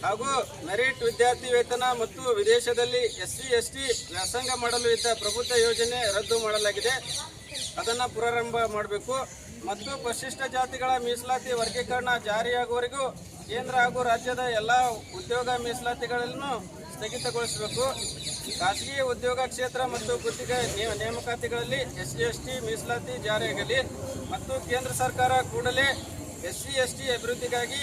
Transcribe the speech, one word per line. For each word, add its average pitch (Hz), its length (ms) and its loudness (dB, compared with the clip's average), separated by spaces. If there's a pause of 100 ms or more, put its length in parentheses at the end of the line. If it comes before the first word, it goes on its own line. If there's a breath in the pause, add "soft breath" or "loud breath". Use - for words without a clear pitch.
ಹಾಗೂ 214 240 2 (360)
ಮೆರಿಟ್ 247 380 0
ವಿದ್ಯಾರ್ಥಿ 247 500 4
ವೇತನ 240 300 4 (180)
ಮತ್ತು - 200 -4 (140)
ವಿದೇಶದಲ್ಲಿ 240 680 4
ಎಸ್ 185 340 -4
ಸಿ, 247 180 2
ಎಸ್ 226 160 2
ಟಿ 262 420 -4
ವ್ಯಾಸಂಗ 233 420 -2
ಮಾಡಲು 240 360 2
ಇದ್ದ 226 220 2
ಪ್ರಬುದ್ಧ 220 380 0
ಯೋಜನೆ 233 640 4
ರದ್ದು 220 240 2
ಮಾಡಲಾಗಿದೆ, 214 540 2 (840)
ಅದನ್ನು 240 380 0
ಪುನರಾರಂಭ 233 400 0 (180)
ಮಾಡಬೇಕು 208 400 -2 (520)
ಮತ್ತು 226 380 -6
ಪರಿಶಿಷ್ಟ 254 380 -4 (100)
ಜಾತಿಗಳ 254 460 0
ಮೀಸಲಾತಿ 247 560 0
ವರ್ಗೀಕರಣ 240 560 0 (160)
ಜಾರಿಯಾಗುವವರೆಗೂ 240 840 0 (400)
ಕೇಂದ್ರ 254 260 -4
ಹಾಗೂ 247 280 4
ರಾಜ್ಯದ 240 360 2
ಎಲ್ಲ 240 500 4
ಉದ್ಯೋಗ 233 600 -2
ಮೀಸಲಾತಿಗಳನ್ನು 240 1040 -2 (420)
ಸ್ಥಗಿತಗೊಳಿಸಬೇಕು. 233 920 -2 (720)
ಖಾಸಗಿ 269 420 0
ಉದ್ಯೋಗ 247 440 0
ಕ್ಷೇತ್ರ 247 400 -2
ಮತ್ತು 240 320 -2
ಗುತ್ತಿಗೆ 240 580 -2
ನೇ-, 214 220 0
ನೇಮಕಾತಿಗಳಲ್ಲಿ 233 800 -2
ಎಸ್ - 360 -4
ಸಿ, 233 120 -2
ಎಸ್ 233 140 0
ಟಿ 254 220 -6
ಮೀಸಲಾತಿ 226 640 -4
ಜಾರಿಯಾಗಲಿ 214 580 0 (500)
ಮತ್ತು 262 380 -4
ಕೇಂದ್ರ 254 220 0
ಸರ್ಕಾರ 254 400 4
ಕೂಡಲೇ 247 560 4 (600)
ಎಸ್ - 80 -6
ಸಿ, 269 220 -2
ಎಸ್ 254 160 2
ಟಿ 269 160 -2
ಅಭಿವೃದ್ಧಿಗಾಗಿ 240 720 -2